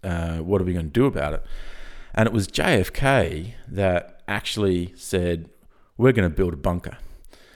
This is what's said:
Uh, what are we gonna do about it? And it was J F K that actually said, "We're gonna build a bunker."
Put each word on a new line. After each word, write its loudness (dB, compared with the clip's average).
Uh, -2
what 0
are 2
we 0
gonna -2
do 4
about 0
it? -2
And 4
it 0
was 0
J -4
F -2
K 0
that -2
actually 0
said, -2
"We're 6
gonna 4
build 0
a -8
bunker." -4